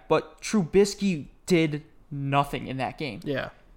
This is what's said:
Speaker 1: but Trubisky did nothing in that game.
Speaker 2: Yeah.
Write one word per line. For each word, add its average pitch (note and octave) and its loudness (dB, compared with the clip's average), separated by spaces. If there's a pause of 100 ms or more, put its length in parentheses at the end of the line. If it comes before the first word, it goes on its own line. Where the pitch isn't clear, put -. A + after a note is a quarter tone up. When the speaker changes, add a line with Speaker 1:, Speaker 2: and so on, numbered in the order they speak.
Speaker 1:
but - 0
Trubisky F#3+ 2 (200)
did D#3+ 2 (280)
nothing C#3+ -2
in C3 -6
that A#2+ -6
game. C3 -8
Speaker 2:
Yeah. C3+ -4 (260)